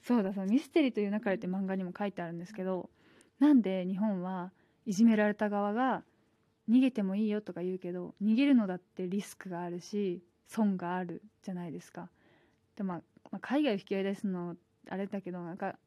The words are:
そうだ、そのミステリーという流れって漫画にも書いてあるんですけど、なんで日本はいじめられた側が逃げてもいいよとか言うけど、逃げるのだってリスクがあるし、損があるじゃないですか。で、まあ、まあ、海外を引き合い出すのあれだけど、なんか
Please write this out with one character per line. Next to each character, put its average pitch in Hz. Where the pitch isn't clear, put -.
そ 247
う 220
だ、 190
そ 196
の 190
ミ 220
ス -
テ 339
リ 269
ー -
と 214
い 208
う 202
流 214
れ 190
っ -
て -
漫 190
画 190
に 190
も 180
書 208
い 196
て 180
あ 170
る 165
ん 170
で 175
す 202
け 190
ど、 185
な 294
ん 247
で 190
日 185
本 196
は 185
い 214
じ 208
め 226
ら 208
れ 208
た 208
側 202
が 240
逃 233
げ 262
て 220
も 190
い 214
い -
よ 208
と 190
か 170
言 185
う -
け 180
ど、 175
逃 214
げ 277
る 285
の 220
だ 185
っ 175
て -
リ 196
ス -
ク 190
が 175
あ 175
る 175
し、 185
損 202
が 180
あ 185
る 170
じ 196
ゃ -
な 175
い 156
で 175
す -
か。 175
で、 -
ま 185
あ、 165
ま 202
あ、 -
海 285
外 254
を -
引 175
き -
合 196
い 190
出 196
す -
の 175
あ 185
れ 196
だ 196
け 175
ど、 180
な 170
ん 190
か 196